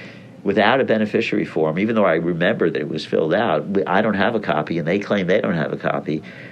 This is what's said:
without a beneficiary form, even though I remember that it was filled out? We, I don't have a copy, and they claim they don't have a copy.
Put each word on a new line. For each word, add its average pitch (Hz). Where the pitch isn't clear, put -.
without 104
a -
beneficiary 107
form, 78
even 110
though 104
I 82
remember 85
that 69
it 71
was 78
filled 80
out? 87
We, 95
I 95
don't 110
have 101
a 104
copy, 80
and 78
they 95
claim 101
they 98
don't 107
have 71
a 71
copy. 73